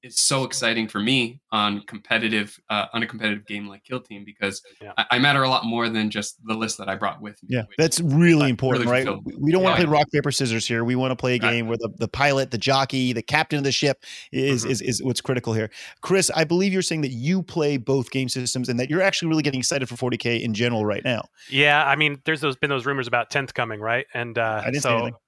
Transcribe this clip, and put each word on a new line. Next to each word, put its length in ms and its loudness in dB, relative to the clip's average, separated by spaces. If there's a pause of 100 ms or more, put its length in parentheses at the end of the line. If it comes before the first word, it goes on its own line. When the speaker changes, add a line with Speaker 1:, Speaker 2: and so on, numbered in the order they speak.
Speaker 1:
is 160 -4
so 240 2
exciting 440 -2
for 120 -6
me 420 0 (100)
on 360 0
competitive, 720 -2 (100)
uh, 240 -2
on 80 -2
a 60 -4
competitive 400 -4
game 200 -8
like 160 -20
Kill 160 -8
Team, 240 -16
because 380 -6 (180)
Speaker 2:
Yeah. 200 -16
Speaker 1:
I, 120 0
I 80 2
matter 220 4
a 80 2
lot 160 0
more 240 0
than 220 0
just 340 -6
the 80 -4
list 240 -4
that 100 -10
I 80 -4
brought 280 -6
with 180 -16
me, 160 -6
Speaker 3:
Yeah, 60 -2
Speaker 1:
which 160 -12
Speaker 3:
that's 220 2
really 440 6
Speaker 1:
is 60 4
Speaker 3:
important, 340 2
Speaker 1:
really 120 2
Speaker 3:
right? 100 2
Speaker 1:
fulfilling. 180 -6
Speaker 3:
We, 200 -6
we 60 4
don't 120 4
wanna 140 4
Speaker 1:
Yeah. 80 4
Speaker 3:
play 60 2
rock, 220 4
paper, 180 0
scissors 360 0
here. 160 0
We 120 0
wanna 200 0
play 160 0
a 60 4
Speaker 1:
Exactly. 200 2
Speaker 3:
game 120 -2
where 80 0
the, 200 -4
the 100 -2
pilot, 440 2
the 80 -4
jockey, 540 2
the 100 -4
captain 340 0
of 60 -2
the 80 2
ship 320 0 (280)
is, 300 2
Speaker 2:
Mm-hmm. 120 -2
Speaker 3:
is, 100 -2
is 180 -2
what's 200 -2
critical 320 -2
here. 180 -2 (300)
Chris, 340 2
I 80 4
believe 280 2
you're 120 0
saying 180 -2
that 100 0
you 300 0
play 360 0
both 340 0
game 180 -2
systems 400 -4
and 100 0
that 120 -2
you're 100 2
actually 280 0
really 140 2
getting 180 0
excited 280 -2
for 80 -10
forty 200 -2
K 200 0
in 160 -2
general 320 0
right 180 -2
now. 200 -2 (260)
Speaker 2:
Yeah, 340 4
I 120 4
mean, 300 0
there's 160 -2
those, 160 -2
been 120 -2
those 160 -2
rumors 220 -2
about 240 0
tenth 240 -4
coming, 240 -4
right? 340 -2
And, 240 -6
uh, 240 -2
Speaker 3:
I 40 -8
didn't 180 -2
say 60 0
Speaker 2:
so 80 4
Speaker 3:
anything. 180 -4 (120)